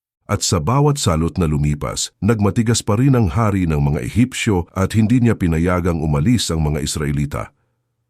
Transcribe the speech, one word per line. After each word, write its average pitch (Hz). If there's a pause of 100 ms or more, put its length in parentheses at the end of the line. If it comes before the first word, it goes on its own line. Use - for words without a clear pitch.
(300)
At 101
sa 85
bawat 143
salot 82
na 78
lumipas, 73
nagmatigas 107
pa 107
rin 127
ang 87
hari 101
ng 76
mga 71
Ehipsyo 98
at 95
hindi 110
niya 113
pinayagang 85
umalis 80
ang 80
mga 73
Israelita. 71 (600)